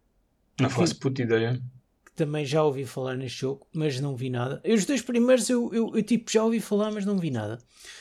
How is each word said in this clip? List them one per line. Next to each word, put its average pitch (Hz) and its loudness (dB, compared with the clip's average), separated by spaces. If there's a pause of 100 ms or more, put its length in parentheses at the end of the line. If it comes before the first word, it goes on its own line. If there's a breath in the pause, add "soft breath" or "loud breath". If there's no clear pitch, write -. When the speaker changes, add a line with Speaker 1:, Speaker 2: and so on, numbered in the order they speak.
(600)
Speaker 1:
Não 131 4
Speaker 2:
Que - -4
Speaker 1:
faço 170 2
puta 131 -2
ideia. 113 2 (420)
Speaker 2:
que - -20
também 151 -2
já 151 2
ouvi 139 0
falar 131 -4
neste 127 -8
jogo, 135 -4
mas 151 -2
não 139 -4
vi 123 -6
nada. 127 -4
Os 208 4
dois 285 0
primeiros 240 4
eu, 240 0
eu, 226 0
eu, 220 4
tipo, - 0
já 214 4
ouvi 226 2
falar, 214 0
mas 208 -4
não 202 0
vi 165 0
nada. 110 -4 (420 loud breath)